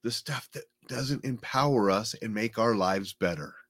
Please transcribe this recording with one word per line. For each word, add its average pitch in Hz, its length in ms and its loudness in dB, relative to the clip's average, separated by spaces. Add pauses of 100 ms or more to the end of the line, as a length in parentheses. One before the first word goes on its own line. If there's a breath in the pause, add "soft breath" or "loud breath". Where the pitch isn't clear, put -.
the 117 80 -4
stuff - 400 -8
that - 140 -14 (240)
doesn't 131 340 -4
empower 131 640 2
us 101 320 2
and 110 120 -6
make 113 260 -2
our 113 160 4
lives 95 380 0
better. 80 420 -2 (140)